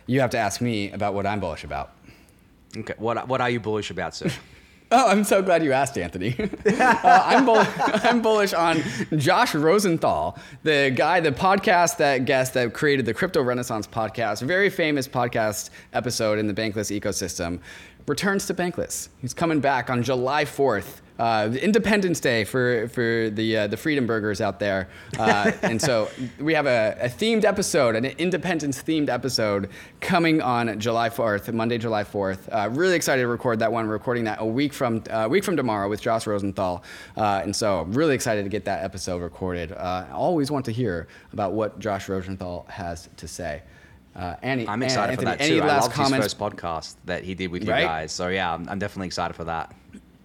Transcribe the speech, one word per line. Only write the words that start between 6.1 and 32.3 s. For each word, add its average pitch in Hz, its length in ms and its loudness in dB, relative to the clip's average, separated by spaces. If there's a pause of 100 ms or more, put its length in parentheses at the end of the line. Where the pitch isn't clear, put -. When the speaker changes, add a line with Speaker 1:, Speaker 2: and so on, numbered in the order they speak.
Speaker 1:
<laughs> - 280 -4
Uh, 214 600 6
I'm 233 200 6
bull-, 226 100 6 (100)
<laughs> - 0 - (120)
I'm 226 440 2
bullish 214 300 4
on 165 320 2 (320)
Josh 180 400 4
Rosenthal, 156 840 2 (260)
the 139 300 4
guy, 165 280 4
the 156 100 4
podcast 185 640 4
that 139 300 2
guest 131 300 2
that 120 180 2
created 143 320 2
the 113 80 0
Crypto 175 280 0
Renaissance 120 460 -2
podcast, 110 540 -2
very 180 280 2
famous 151 380 0
podcast 120 640 0 (240)
episode 110 460 0
in 110 80 0
the 101 60 -2
Bankless 107 460 -4
ecosystem, 87 640 -4 (440)
returns 196 420 -2
to 190 60 -2
Bankless. - 540 -6 (140)
He's 123 120 -8
coming 156 280 0
back 127 280 0
on 120 140 0
July 131 400 0
fourth. 135 580 -2 (180)
Uh, 113 420 2
Independence 202 580 2
Day 117 240 2
for, 123 440 0
for 113 420 0
the, 110 260 0
uh, 107 120 2
the 104 100 -4
Freedom 143 300 0
Burgers 107 340 -2
out 98 180 -2
there. 95 280 0 (320)
Uh, 110 380 4
Speaker 2:
<laughs> - 40 -16
Speaker 1:
and 117 180 0
so 113 300 2 (300)
we 151 160 0
have 147 100 2
a, 113 340 2
a 123 100 -2
themed 220 340 0
episode, 180 520 2
an 113 100 0
Independence 160 760 -2
themed 156 260 0
episode 113 640 0 (300)
coming 165 420 2
on 117 380 0
July 113 320 0
fourth, 110 420 -2
Monday, 117 240 0
July 110 260 -2
fourth. 95 480 -4